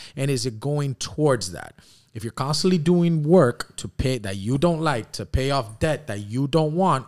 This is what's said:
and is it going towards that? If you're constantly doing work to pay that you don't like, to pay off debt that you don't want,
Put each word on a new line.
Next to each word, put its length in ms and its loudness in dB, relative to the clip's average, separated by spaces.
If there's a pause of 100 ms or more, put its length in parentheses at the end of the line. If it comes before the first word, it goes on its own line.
(160)
and 160 -2
is 140 -2
it 140 -6
going 360 -2
towards 580 0
that? 200 -14 (400)
If 100 -10
you're 80 -6
constantly 480 2
doing 420 4
work 560 4
to 100 -12
pay 320 -2
that 180 -6
you 200 -2
don't 240 2
like, 300 -2
to 140 -8
pay 260 -2
off 260 -4
debt 300 -2
that 140 -6
you 260 -4
don't 260 2
want, 340 0